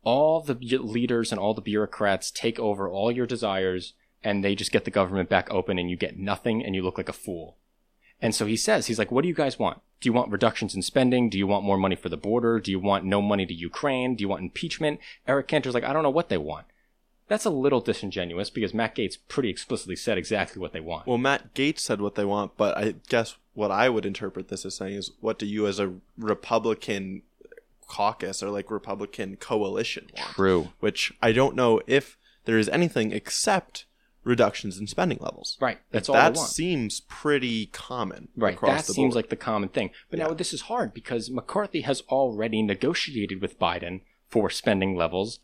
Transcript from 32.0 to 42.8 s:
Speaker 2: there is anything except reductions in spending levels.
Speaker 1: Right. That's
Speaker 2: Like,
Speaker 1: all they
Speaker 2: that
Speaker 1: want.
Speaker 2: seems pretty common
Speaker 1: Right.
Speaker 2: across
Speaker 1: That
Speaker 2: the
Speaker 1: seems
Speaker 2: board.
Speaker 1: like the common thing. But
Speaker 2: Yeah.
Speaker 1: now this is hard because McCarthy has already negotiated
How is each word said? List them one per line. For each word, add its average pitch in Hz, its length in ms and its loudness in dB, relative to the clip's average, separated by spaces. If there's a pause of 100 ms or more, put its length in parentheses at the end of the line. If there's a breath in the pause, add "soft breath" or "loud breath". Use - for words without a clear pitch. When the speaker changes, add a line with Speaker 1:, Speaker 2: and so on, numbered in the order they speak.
Speaker 2:
there 113 120 4
is 107 120 6
anything 139 420 2
except - 720 -2 (380)
reductions 113 560 2
in 104 80 -8
spending 175 340 0
levels. - 400 -8
Speaker 1:
Right. 120 160 0 (140)
That's - 180 -2
Speaker 2:
Like, 131 80 4
Speaker 1:
all 123 60 10
they 160 100 6
Speaker 2:
that - 60 -4
Speaker 1:
want. 131 100 -4
Speaker 2:
seems 147 520 -2
pretty 123 680 -2
common - 680 -8
Speaker 1:
Right. 101 200 0
Speaker 2:
across 143 260 2
Speaker 1:
That - 60 -6
Speaker 2:
the - 60 -2
Speaker 1:
seems 131 200 2
Speaker 2:
board. 113 100 2
Speaker 1:
like - 60 -8
the 117 60 -4
common 104 340 -2
thing. 104 220 -2 (180 loud breath)
But - 80 -6
Speaker 2:
Yeah. 160 120 -2
Speaker 1:
now 165 40 -2
this 170 180 -6
is 160 100 -8
hard 214 340 -4
because 117 340 -6
McCarthy 151 520 -4
has 139 280 -2
already 110 540 2
negotiated 101 760 -2